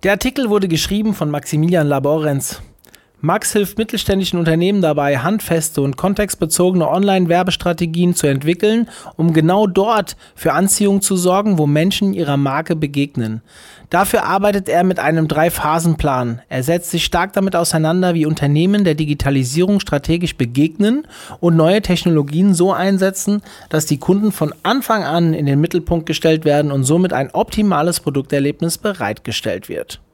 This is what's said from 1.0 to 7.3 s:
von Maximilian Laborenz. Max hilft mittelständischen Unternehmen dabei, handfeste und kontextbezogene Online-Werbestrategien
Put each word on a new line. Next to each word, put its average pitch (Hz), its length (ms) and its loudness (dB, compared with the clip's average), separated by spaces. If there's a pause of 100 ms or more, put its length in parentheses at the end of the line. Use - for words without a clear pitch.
von 151 180 -4
Maximilian 156 560 0
Laborenz. 143 760 -2 (640)
Max 180 280 -2
hilft 208 240 -2
mittelständischen 196 600 -2
Unternehmen 175 440 2
dabei, 143 380 0
handfeste 165 640 -2
und 139 140 0
kontextbezogene 180 880 0
Online-Werbestrategien 175 1300 0